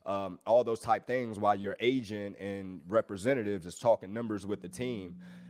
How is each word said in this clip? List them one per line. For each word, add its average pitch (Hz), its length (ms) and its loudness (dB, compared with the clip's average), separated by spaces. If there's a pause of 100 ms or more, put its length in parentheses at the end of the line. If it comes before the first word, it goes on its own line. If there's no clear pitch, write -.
um, 95 420 -4
all 110 160 8
those 113 180 0
type 110 260 0
things, 120 320 -2
while 104 160 4
your 98 260 -2
agent 107 580 0
and 95 480 -8
representatives 104 800 0
is 85 140 -12
talking 104 340 4
numbers 107 340 -4
with 98 140 -4
the 90 80 -12
team. 104 480 -6 (340)